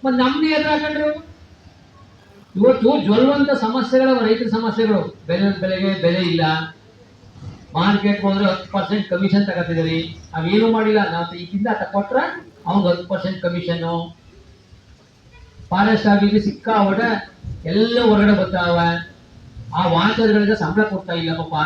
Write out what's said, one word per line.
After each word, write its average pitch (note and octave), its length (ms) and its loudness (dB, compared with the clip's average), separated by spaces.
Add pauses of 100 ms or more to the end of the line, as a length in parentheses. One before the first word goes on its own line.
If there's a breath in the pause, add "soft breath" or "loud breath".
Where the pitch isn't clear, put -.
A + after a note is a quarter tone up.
ಮತ್ತ್ B3+ 140 2
ನಮ್ನೇ D4+ 360 2
ಎದುರು D4+ 140 0
ಹಾಕೊಂಡ್ರು. D4+ 400 0 (1500)
ಇವತ್ತು A3+ 340 4 (120)
ಜ್ವಲಂತ C#4 500 4
ಸಮಸ್ಯೆಗಳು, B3+ 680 2
ರೈತರ A3+ 280 0
ಸಮಸ್ಯೆಗಳು. G#3+ 680 -2 (120)
ಬೆಲೆ, F#3+ 320 0
ಬೆಲೆಗೆ F#3+ 420 -2
ಬೆಲೆ F3 200 2
ಇಲ್ಲ. E3 200 0 (1300)
ಮಾರ್ಕೆಟ್ G3+ 520 0
ಹೋದ್ರೆ G3 200 0
ಹತ್ತು - 260 -4
ಪರ್ಸೆಂಟ್ G3 380 -2
ಕಮಿಷನ್ G3 380 0
ತಗೋತಿದ್ದೀರಿ. E3 720 -4 (140)
ನಾವೇನು G3 380 0
ಮಾಡಿಲ್ಲ. G#3+ 400 0
ನಾವು E3+ 240 -6
ಈಗಿಂದ F#3 340 -6
ಆತ G#3 220 -4
ಕೊಟ್ರೆ A3+ 320 -2 (440)
ಅವ್ನಿಗೆ F3+ 220 2
ಹತ್ತು F3 180 -2
ಪರ್ಸೆಂಟ್ F#3+ 340 -6
ಕಮಿಷನ್ನು. E3+ 760 -6 (1500)
ಫಾರೆಸ್ಟ್ G#3 380 2
ಆಫೀಸ್ G3+ 380 4
ಸಿಕ್ಕಾಪಟ್ಟೆ G#3 640 0 (600)
ಎಲ್ಲ A#3 320 2
ಹೊರಗಡೆ G#3 360 4
ಬರ್ತಾವೆ. F3 520 0 (840)
ಆ F3+ 120 0
ವಾಚರ್ಗಳಿಗೆ G#3 680 2
ಸಂಬಳ F3 280 0
ಕೊಡ್ತಾ F#3+ 300 -4
ಇಲ್ಲ E3 240 -4
ಪಾಪ. D#3+ 160 -8 (120)